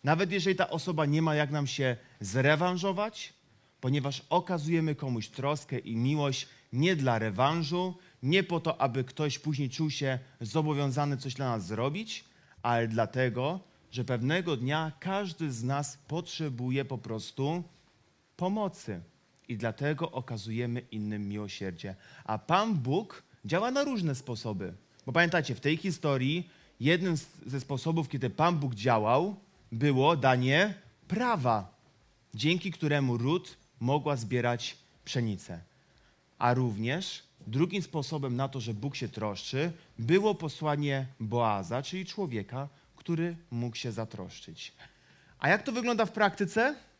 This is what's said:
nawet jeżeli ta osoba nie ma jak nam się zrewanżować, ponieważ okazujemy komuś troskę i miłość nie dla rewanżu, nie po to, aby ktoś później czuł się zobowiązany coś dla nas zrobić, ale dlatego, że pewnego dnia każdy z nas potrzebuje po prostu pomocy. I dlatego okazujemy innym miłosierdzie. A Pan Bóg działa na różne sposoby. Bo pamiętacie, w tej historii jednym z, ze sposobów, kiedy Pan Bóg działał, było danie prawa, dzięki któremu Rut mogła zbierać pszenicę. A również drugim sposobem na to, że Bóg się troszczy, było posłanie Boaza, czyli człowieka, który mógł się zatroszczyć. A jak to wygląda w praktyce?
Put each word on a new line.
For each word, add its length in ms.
nawet 280
jeżeli 240
ta 140
osoba 360
nie 160
ma 140
jak 160
nam 160
się 300
zrewanżować, 1120
ponieważ 480
okazujemy 640
komuś 320
troskę 520
i 160
miłość 520
nie 220
dla 240
rewanżu, 800
nie 200
po 160
to, 220
aby 220
ktoś 360
później 300
czuł 200
się 300
zobowiązany 760
coś 160
dla 160
nas 160
zrobić, 580
ale 260
dlatego, 720
że 120
pewnego 540
dnia 420
każdy 520
z 120
nas 340
potrzebuje 760
po 120
prostu 680
pomocy. 640
I 100
dlatego 540
okazujemy 680
innym 380
miłosierdzie. 680
A 120
Pan 360
Bóg 500
działa 260
na 120
różne 320
sposoby. 580
Bo 60
pamiętacie, 440
w 40
tej 180
historii 720
jednym 380
z, 100
ze 140
sposobów, 500
kiedy 200
Pan 300
Bóg 160
działał, 600
było 460
danie 560
prawa, 680
dzięki 380
któremu 460
Rut 400
mogła 360
zbierać 600
pszenicę. 540
A 140
również 720
drugim 340
sposobem 540
na 140
to, 100
że 140
Bóg 220
się 140
troszczy, 600
było 360
posłanie 720
Boaza, 600
czyli 240
człowieka, 600
który 400
mógł 240
się 160
zatroszczyć. 840
A 100
jak 140
to 80
wygląda 340
w 60
praktyce? 640